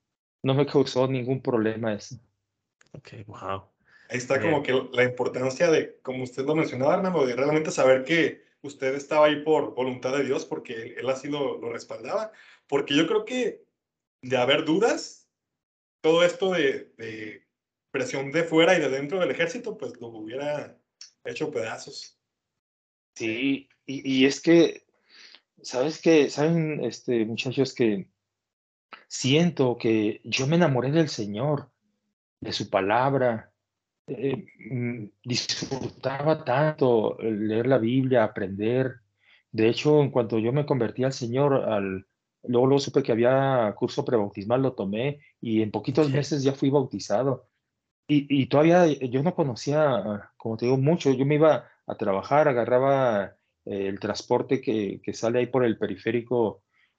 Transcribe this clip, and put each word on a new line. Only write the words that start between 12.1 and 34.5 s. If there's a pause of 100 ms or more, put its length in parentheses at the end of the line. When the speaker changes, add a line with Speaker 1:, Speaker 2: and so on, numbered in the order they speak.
Speaker 3:
Porque
yo
creo
que (580)
de
haber
dudas, (720)
todo
esto
de,
de (440)
presión
de
fuera
y
de
dentro
del
ejército,
pues
lo
hubiera (460)
hecho
pedazos. (960)
Speaker 1:
Sí, (160)
y,
y
es
que, (800)
¿sabes
qué?
¿Saben,
este,
muchachos,
que (960)
siento
que
yo
me
enamoré
del
Señor, (680)
de
su
palabra, (560)
eh, (260)